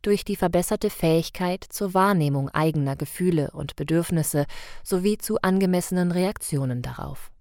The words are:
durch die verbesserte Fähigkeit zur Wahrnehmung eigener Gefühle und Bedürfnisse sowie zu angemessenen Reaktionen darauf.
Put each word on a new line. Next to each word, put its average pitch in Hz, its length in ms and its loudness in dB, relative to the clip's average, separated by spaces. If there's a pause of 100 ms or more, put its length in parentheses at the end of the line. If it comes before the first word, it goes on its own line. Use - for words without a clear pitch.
durch 208 220 2
die 202 120 -2
verbesserte 185 540 0
Fähigkeit 165 760 0
zur 190 260 -4
Wahrnehmung 156 560 4
eigener 151 460 0
Gefühle 165 560 0
und 143 240 -8
Bedürfnisse 160 680 0 (360)
sowie 196 360 0
zu - 240 -2
angemessenen 180 720 2
Reaktionen 139 720 -2
darauf. 127 480 -10 (100)